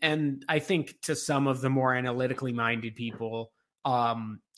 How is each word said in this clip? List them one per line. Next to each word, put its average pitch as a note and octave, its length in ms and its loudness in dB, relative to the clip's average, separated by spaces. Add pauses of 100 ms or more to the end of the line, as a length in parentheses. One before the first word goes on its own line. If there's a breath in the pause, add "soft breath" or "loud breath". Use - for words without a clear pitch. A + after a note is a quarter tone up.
and D3+ 460 0
I D#3 120 4
think D#3+ 420 0
to D#3 140 -2
some C#3 320 2
of B2 120 2
the C3 100 0
more C3 220 2
analytically B2+ 600 -2
minded A#2 420 -2
people, A2+ 560 -8 (340)
um, A#2 560 0 (180)